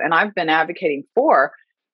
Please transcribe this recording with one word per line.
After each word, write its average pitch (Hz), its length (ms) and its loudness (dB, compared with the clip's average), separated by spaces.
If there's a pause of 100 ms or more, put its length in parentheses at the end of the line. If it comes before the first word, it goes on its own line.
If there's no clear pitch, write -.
And 156 100 -2
I've 202 220 0
been 170 140 -2
advocating 160 540 -2 (120)
for 220 380 2 (400)